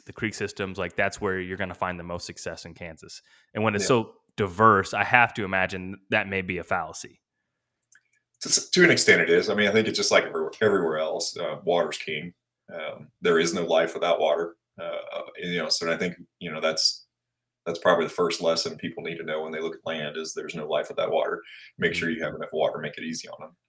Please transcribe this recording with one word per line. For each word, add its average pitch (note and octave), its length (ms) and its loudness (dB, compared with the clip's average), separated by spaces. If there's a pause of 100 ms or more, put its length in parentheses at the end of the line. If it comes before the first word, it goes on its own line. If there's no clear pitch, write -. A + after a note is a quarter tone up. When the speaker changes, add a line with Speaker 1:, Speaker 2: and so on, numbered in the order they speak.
Speaker 1:
the - 60 -18
creek A2 220 -4
systems. G2 440 -6
Like, F2 180 -6
that's G2 240 0
where F#2+ 200 -2
you're F#2 160 -6
gonna F#2 180 -6
find F2+ 240 -4
the E2+ 60 -12
most F2 220 -8
success E2+ 380 -12
in E2 100 -16
Kansas. - 480 -16 (320)
And A2 100 -2
when G#2+ 100 4
it's G2+ 100 0
Speaker 2:
Yeah. - 40 2
Speaker 1:
so A#2 240 4 (240)
diverse, G2+ 580 6
I G#2 100 2
have A#2+ 300 6
to G#2+ 100 -4
imagine F#2+ 540 -2 (120)
that G#2+ 180 0
may G2 140 -2
be F2+ 160 -4
a E2 60 -8
fallacy. E2 560 -6 (1200)
Speaker 2:
To - 60 -4
s-, - 220 4
to F3+ 140 6
an E3 60 8
extent F#2 320 6
it E2 80 2
is. F#2 200 4
I G2 40 0
mean, G2+ 140 2
I G2 40 2
think G#2+ 160 4
it's - 100 -2
just - 120 2
like - 140 6
everywhere, - 360 -4
everywhere E2 380 2
else, - 380 -4
uh, D#2 280 -6
water's - 340 0
king. D#2 340 -8 (400)
Um, D#2 360 -12 (120)
there F2 180 4
is E2+ 140 2
no F2+ 120 -2
life E2 300 2
without E2+ 260 2
water. D#2+ 360 0 (240)
Uh, - 420 -8 (200)
and, F2+ 100 -6
you F2 60 -2
know, D#2+ 100 -4
so E2 240 0
I E2 40 -2
think, F2 200 -4 (220)
you F2 120 -10
know, D#2 100 -8
that's, - 460 -2 (600)
that's - 120 -4
probably E2 280 4
the D#2+ 40 -6
first E2+ 300 -2
lesson E2 360 0
people D#2+ 260 -8
need E2+ 160 -8
to D#2+ 60 -10
know D#2 180 -4
when D#2 100 -8
they D#2 80 -6
look E2 140 -6
at - 120 -16
land D2+ 300 -6
is D#2+ 160 -6
there's D#2+ 220 -10
no D#2 120 -8
life D2+ 220 -2
without - 240 -2
water. - 300 0 (360)
Make F2 140 2
Speaker 1:
Mm-hmm. E2 60 -4
Speaker 2:
sure E2 120 -2
you D#2+ 140 -4
have D2+ 100 -6
enough - 180 -10
water, - 260 0
make - 180 -8
it - 80 -10
easy - 240 -8
on - 160 -16
'em D#2 120 -20 (120)